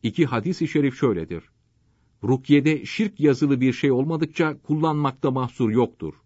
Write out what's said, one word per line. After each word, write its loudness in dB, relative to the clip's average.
İki 0
hadis-i -2
şerif 0
şöyledir: -2
"Rukyede 2
şirk -4
yazılı 2
bir 2
şey 0
olmadıkça -2
kullanmakta -2
mahsur -2
yoktur." -2